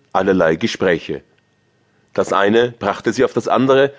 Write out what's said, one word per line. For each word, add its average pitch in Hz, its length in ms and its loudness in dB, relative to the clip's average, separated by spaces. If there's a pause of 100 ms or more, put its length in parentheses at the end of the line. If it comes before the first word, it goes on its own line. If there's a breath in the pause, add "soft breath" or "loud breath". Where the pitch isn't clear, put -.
(120)
allerlei 92 440 2
Gespräche. 80 640 -4 (920)
Das - 200 -2
eine 107 400 2
brachte 104 400 -4
sie 120 120 0
auf 117 80 -2
das - 160 -4
andere, 135 500 2